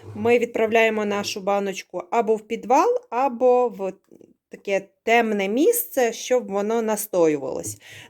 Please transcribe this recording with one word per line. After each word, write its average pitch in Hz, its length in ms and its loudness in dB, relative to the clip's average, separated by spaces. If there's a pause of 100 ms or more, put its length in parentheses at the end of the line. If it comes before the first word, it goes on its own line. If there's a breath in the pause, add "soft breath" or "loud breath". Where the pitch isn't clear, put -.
(140 loud breath)
ми 233 240 2
відправляємо 220 640 2
нашу 202 360 -4
баночку 196 680 -4
або 220 260 2
в 214 120 -16
підвал, 269 520 2 (100)
або 247 580 2
в 190 240 -8 (560)
таке 190 400 -4 (140)
темне 220 460 2
місце, 247 640 0
щоб 226 380 -2
воно 208 320 -2
настоювалось. 170 960 -2 (320 loud breath)